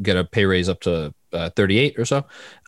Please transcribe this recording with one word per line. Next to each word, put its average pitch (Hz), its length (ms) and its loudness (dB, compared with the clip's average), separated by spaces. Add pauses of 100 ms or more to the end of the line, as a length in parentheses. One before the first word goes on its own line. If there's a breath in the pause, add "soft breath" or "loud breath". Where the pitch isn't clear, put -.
get 95 160 0
a 90 80 0
pay 101 200 0
raise 92 220 2
up 92 140 -2
to, 80 320 -4 (180)
uh, 85 200 -6
thirty-eight 107 460 2
or 113 60 0
so. 139 220 -2 (420 loud breath)